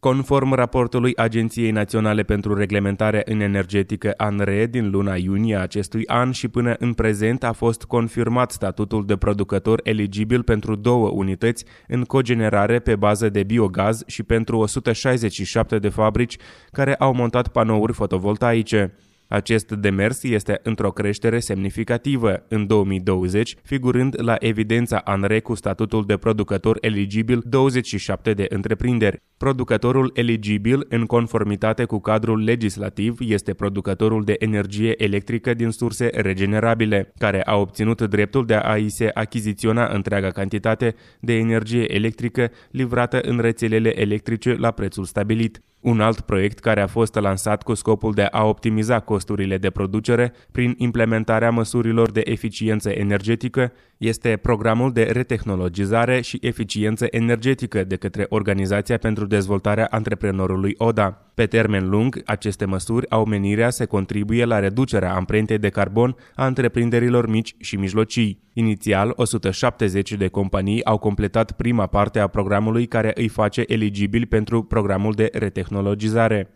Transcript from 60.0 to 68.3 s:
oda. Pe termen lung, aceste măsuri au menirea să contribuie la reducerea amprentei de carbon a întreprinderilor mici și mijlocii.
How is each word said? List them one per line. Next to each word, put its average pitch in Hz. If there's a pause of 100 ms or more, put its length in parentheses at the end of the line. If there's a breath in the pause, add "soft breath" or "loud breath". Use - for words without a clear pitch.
oda. 107
Pe 117
termen 104
lung, 110
aceste 104
măsuri 107
au 110
menirea 104
să 123
contribuie 104
la 117
reducerea 98
amprentei 107
de 104
carbon 104 (200 loud breath)
a 131
întreprinderilor 120
mici 110
și -
mijlocii. 101 (100)